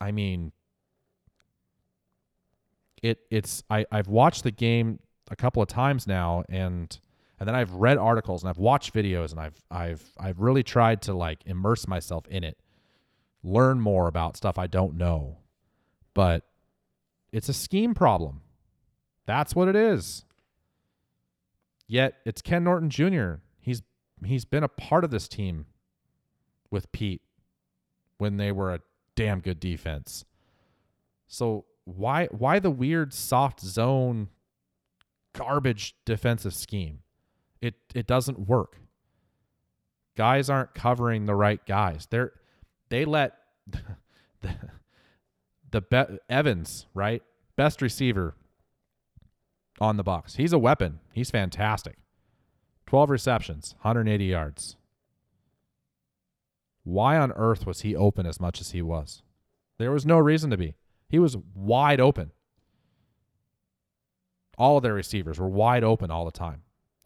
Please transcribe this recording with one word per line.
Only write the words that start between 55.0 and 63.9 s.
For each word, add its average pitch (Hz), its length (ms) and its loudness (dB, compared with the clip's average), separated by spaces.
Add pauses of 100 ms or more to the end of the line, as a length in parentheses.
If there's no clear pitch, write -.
Why 107 340 2
on 139 160 2
earth 113 320 0
was 92 180 -8
he 107 120 -2
open 95 320 2
as 82 140 -8
much 87 200 -4
as - 120 -12
he 87 100 -4
was? 82 400 -6 (560)
There 120 140 -2
was 143 120 0
no 165 140 6
reason 151 320 4
to 107 60 2
be. 82 180 -4 (340)
He 156 120 4
was 139 160 4 (180)
wide 127 460 4
open. 127 320 4 (2250)